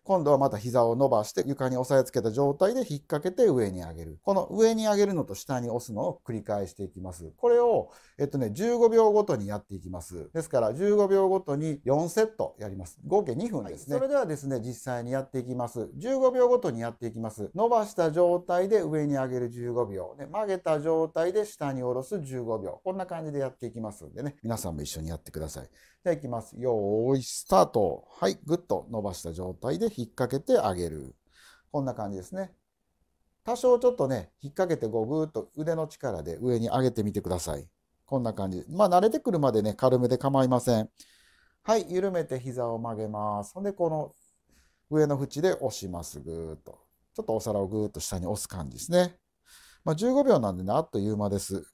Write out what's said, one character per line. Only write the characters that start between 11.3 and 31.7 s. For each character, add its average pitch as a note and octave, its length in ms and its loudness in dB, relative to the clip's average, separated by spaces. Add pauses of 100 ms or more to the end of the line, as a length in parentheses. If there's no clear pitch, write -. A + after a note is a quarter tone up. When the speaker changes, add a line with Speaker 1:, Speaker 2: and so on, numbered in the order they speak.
Speaker 1:
と D3 160 -4
に D3+ 280 -2
四 D3+ 260 2
セ A3 140 2
ッ A3 120 -2
ト - 240 -4
や G#2+ 80 -8
り F#2+ 80 -10
ま F#2 100 -10
す。 - 200 -20
合 F#3 180 2
計 C3 120 -4
二 G#3+ 140 -4
分 C#3 160 -4
で F2 120 -12
す - 100 -18
ね。 C#3 80 -2
Speaker 2:
は - 20 2
い。 - 20 2
Speaker 1:
そ C4 80 0
れ - 20 0
で C#4+ 60 0
は C4 100 2
で D#3 100 -4
す C#3 120 -8
ね、 C3+ 120 -2
実 A#2+ 140 -8
際 A#2+ 300 -6
に A#2+ 80 -8
や C3+ 100 -2
っ C3+ 80 -10
て C3+ 100 -6
い A#2+ 60 -6
き B2+ 100 -6
ま B2 120 -4
す。 A2+ 280 -8
十 A#3 220 -2
五 C4 140 4
秒 B3 160 6
ご B3 120 6
と F#3+ 120 -2
に A#2 100 -4
や A#2 100 -4
っ A#2+ 60 -14
て A#2+ 100 -6
い A2+ 60 -8
き A2+ 60 -10
ま B2+ 120 -4
す。 G2+ 240 -10
伸 A3 140 2
ば A3+ 160 2
し G#3 80 -14
た E3 180 2
状 F3 280 4
態 F3+ 300 0
で G#3 120 4
上 D3+ 260 0
に C#3+ 80 0
上 C3 120 0
げ B2+ 120 -2
る B2 100 -2
十 A#2+ 220 -8
五 A#2 140 0
秒。 G2 320 -8
ね、 C#3+ 80 -14
曲 F#3+ 220 -4
げ F#3+ 100 0
た D#3 240 0
状 D#3+ 260 0
態 E3 260 -2
で G#3 120 0
下 D3 280 -6
に C3 80 -4
下 B2 120 -2
ろ C3 100 -4
す F3+ 180 -6
十 C3 200 -8
五 A2 180 -2
秒。 - 240 -10
こ F#3 100 -4
ん G3 40 -8
な F#3 80 -6
感 E3 200 -8
じ D3+ 60 -8
で C#3+ 80 -4
や C3 100 -2
っ - 80 -18
て B2 100 -10
い A2 40 -10
き A2+ 80 -12
ま A2 120 -8
す E2+ 140 -18
ん C#2+ 80 -18
で B2 100 -10
ね、 C#3+ 200 -6
皆 A2 140 -4
さ F#2 120 -6
ん E2 60 -6
も D2 60 -8
一 D2 60 -8
緒 - 140 -8
に D#2+ 80 -6
や E2 60 -6
っ D#2 40 -8
て - 120 -20
く D#2 80 -8
だ D2+ 100 -6
さ - 140 -12
い。 - 60 -20 (340)
じ F#3 60 -2
ゃ - 20 4
あ、 - 20 4
い D3 80 -8
き C#3+ 80 -8
ま A#2 120 -6
す。 - 160 -18
よ B2 140 0 (420)
ー C#3 40 2
い、 B2+ 60 -2
ス - 240 -10
タ F#3 160 6
ー D#3 80 -4
ト。 F#2+ 380 0
は - 200 0
い、 G2 160 -4
ぐ D3+ 100 0
っ - 20 2
と G2 320 -2
伸 A2 120 -6
ば F#2+ 120 -4
し - 80 -12
た E2+ 120 -10
状 F2+ 200 -8
態 C3 260 -4
で A3+ 80 0
引 C3 180 -6
っ - 40 -12
掛 B2+ 200 -2
け C3+ 100 -2
て B3 180 2
あ G#2 160 2
げ F2 160 -2
る。 D2 240 -12 (580)